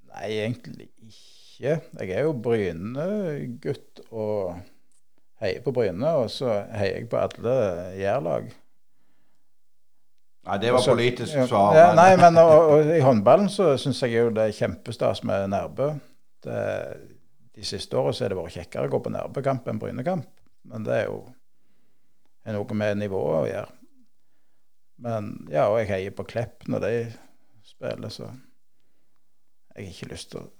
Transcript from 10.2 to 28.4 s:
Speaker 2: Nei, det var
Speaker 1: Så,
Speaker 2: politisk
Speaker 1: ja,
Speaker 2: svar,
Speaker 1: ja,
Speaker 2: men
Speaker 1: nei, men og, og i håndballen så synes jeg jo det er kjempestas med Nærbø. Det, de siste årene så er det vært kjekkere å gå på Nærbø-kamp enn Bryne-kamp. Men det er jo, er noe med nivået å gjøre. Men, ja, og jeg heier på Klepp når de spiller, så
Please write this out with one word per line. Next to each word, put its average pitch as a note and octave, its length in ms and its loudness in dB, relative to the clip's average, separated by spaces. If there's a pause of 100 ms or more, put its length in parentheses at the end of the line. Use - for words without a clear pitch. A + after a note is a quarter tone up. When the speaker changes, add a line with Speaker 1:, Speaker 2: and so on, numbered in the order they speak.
Speaker 2:
Nei, G2 120 -2
det A2+ 140 0
var B2+ 80 6
Speaker 1:
Så, C3 140 2
Speaker 2:
politisk A#2+ 400 -2
Speaker 1:
ja, C3 120 2
Speaker 2:
svar, G#2 280 4
Speaker 1:
ja, D#3+ 160 12
Speaker 2:
men E3 80 4
Speaker 1:
nei, F3+ 120 10 (100)
men E3+ 180 10
og, E3 320 10
og D3+ 240 6
i E3 80 4
håndballen C3+ 480 6
så F3 220 2 (100)
synes C3 220 -2
jeg A#2 100 -2
jo A#2 200 4
det A2 100 0
er G#2+ 100 -2
kjempestas A2+ 720 -4
med G2 240 -2
Nærbø. F#2 380 -4 (580)
Det, A#2 140 -6 (960)
de G#2 100 -14
siste G2 320 -6
årene C3+ 160 -2
så A#2 120 -6
er G2+ 40 -4
det F#2+ 80 -6
vært E2+ 160 -10
kjekkere A#2 320 -8
å C3+ 60 -6
gå B2+ 100 -2
på A#2 140 -8
Nærbø-kamp C3 560 -6
enn A2 100 -6
Bryne-kamp. B2+ 460 -8 (420)
Men A2+ 160 -10
det A#2+ 140 -2
er G2+ 80 -4
jo, G#2 100 -10 (1300)
er A2 80 -8
noe G#2 240 -6
med G#2 240 -2
nivået F#2+ 380 -2
å B1+ 100 -2
gjøre. G2 240 -10 (1300)
Men, A2 300 -6 (180)
ja, C#3+ 160 0
og A2 140 2
jeg G2+ 100 -4
heier G2 240 -6
på F#2+ 160 -12
Klepp - 400 -10
når G#2 160 -2
de A2 80 -2 (720)
spiller, - 480 -12
så - 160 -14 (1400)